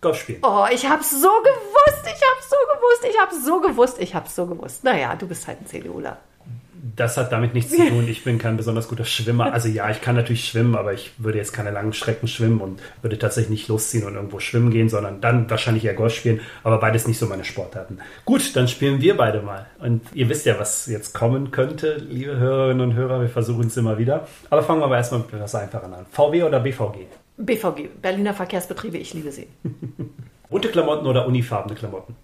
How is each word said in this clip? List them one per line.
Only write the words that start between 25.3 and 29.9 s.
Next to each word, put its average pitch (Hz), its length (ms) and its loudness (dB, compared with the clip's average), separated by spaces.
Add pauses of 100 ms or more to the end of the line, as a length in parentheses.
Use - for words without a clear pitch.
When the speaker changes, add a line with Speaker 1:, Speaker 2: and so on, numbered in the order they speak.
Speaker 1:
etwas 107 220 -10
Einfacheren 101 400 -6
an. 90 160 -18
V 147 220 2
W 170 120 4
oder 139 160 2
B 131 120 -2
V 107 180 -4
G? 95 100 -12 (360)
Speaker 2:
B 226 200 0
V 190 160 -2
G, 147 160 -10 (120)
Berliner 196 340 -2
Verkehrsbetriebe, 180 640 -6
ich - 160 -12
liebe 151 160 -10
sie. - 160 -14 (160)
Speaker 1:
<laughs> - 880 -12